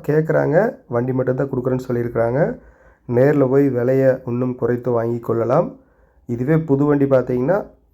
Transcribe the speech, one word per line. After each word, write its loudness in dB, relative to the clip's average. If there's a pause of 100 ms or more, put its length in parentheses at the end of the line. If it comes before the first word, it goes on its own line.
கேட்குறாங்க. 2 (380)
வண்டி -2
மட்டும்தான் -2
கொடுக்குறேன்னு -4
சொல்லியிருக்கிறாங்க. -2 (760)
நேர்ல 4
போய் 4 (120)
விலையை 2 (220)
இன்னும் -2
குறைத்து -2
வாங்கி -2 (100)
கொள்ளலாம். 0 (640)
இதுவே 0 (100)
புது 2
வண்டி 2
பார்த்தீங்கன்னா, 0 (360)